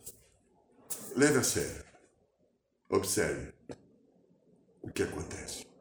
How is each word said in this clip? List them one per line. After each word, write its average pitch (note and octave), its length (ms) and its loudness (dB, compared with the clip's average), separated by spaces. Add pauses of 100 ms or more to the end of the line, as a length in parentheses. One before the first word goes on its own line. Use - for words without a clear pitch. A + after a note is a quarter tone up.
(1160)
Leve D3 220 6
a A2+ 40 2
sério. - 420 0 (1040)
Observe D#2+ 640 0 (1300)
o - 120 -12
que G2+ 100 0
acontece. - 640 -6 (140)